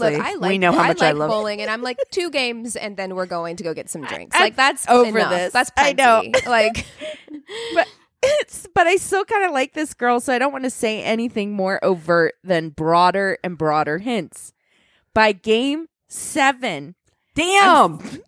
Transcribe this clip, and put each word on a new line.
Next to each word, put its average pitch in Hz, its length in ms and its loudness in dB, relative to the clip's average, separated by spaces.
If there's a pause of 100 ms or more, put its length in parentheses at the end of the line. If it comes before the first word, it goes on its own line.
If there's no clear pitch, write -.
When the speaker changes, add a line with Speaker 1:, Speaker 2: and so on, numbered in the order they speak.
(180)
Speaker 1:
Look, - 60 -2
I - 100 -4
Speaker 2:
We 392 40 -8
Speaker 1:
like, 196 220 0
Speaker 2:
know 180 120 4
how 170 120 2
Speaker 1:
I - 60 2
Speaker 2:
much - 120 -2
I 160 60 4
Speaker 1:
like 151 80 2
Speaker 2:
love 151 160 -2
Speaker 1:
bowling, 214 280 -4
and 214 120 -6
I'm 226 100 -6
like, 247 160 -6 (140)
"Two 349 180 -4
games, 240 460 -4
and 202 200 -10
then 190 200 -8
we're 185 100 -4
going 170 300 -6
to 185 80 -12
go 160 100 -4
get 156 160 -10
some 160 140 -10
drinks." - 320 -8
Speaker 3:
I'm - 80 6
Speaker 1:
Like, 220 120 0
that's 269 320 0
Speaker 3:
over 233 300 6
Speaker 1:
enough. 202 140 2
Speaker 3:
this. 180 220 -2
Speaker 1:
That's 254 220 0
Speaker 3:
I 285 180 4
know. 247 280 6
Speaker 1:
plenty. 233 260 -2
Like 226 380 0 (460)
Speaker 3:
<laughs> 415 420 -12
But 330 140 0 (340)
it's, 571 540 -2
but 359 100 4
I 359 120 2
still 381 280 -2
kinda 403 260 0
like 277 220 -2
this 302 220 -6
girl, 240 240 0
so 254 120 -4
I 247 60 0
don't 277 160 -2
wanna 262 160 -6
say 220 320 -4
anything 220 520 -4
more 190 300 -2
overt 170 600 0
than 165 260 -2
broader 175 760 2
and 180 140 -8
broader 151 400 0
hints. 208 560 -8 (640)
By 220 160 4
game 254 560 -2 (200)
seven, 247 880 -2 (400)
Speaker 2:
Damn. 330 680 4
Speaker 3:
I'm, 302 280 -16